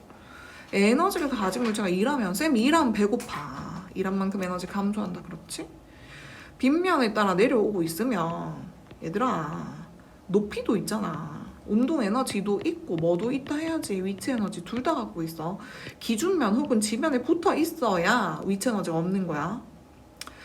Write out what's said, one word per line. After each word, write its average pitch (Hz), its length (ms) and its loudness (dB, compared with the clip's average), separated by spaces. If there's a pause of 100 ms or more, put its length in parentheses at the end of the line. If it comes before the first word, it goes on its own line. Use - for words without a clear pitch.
(720)
에너지를 285 560 4
가진 240 340 0
물체가 214 240 0
일하면, 196 460 2
쌤, 294 240 2
일하면 277 340 6
배고파. 196 1000 -2
일한 190 240 -2
만큼 196 260 0
에너지 180 240 -4
감소한다, 196 560 -2
그렇지? - 440 -10 (920)
빗면에 294 560 4
따라 208 200 2
내려오고 208 480 4
있으면, 165 880 -2 (340)
얘들아, 165 840 -4 (400)
높이도 208 500 0
있잖아. 170 640 -4 (240)
운동 262 380 2
에너지도 202 640 0
있고 302 320 -2
뭐도 175 340 2
있다 277 240 -4
해야지. 302 480 -2
위치 196 280 -4
에너지 196 320 -2
둘 240 200 -6
다 330 100 2
갖고 214 300 -4
있어. 160 360 -6 (400)
기준면 240 560 2
혹은 262 260 2
지면에 254 400 0
붙어 339 340 2
있어야 208 920 2
위치 196 240 0
에너지가 175 280 0
없는 185 300 0
거야. 160 360 -2 (800)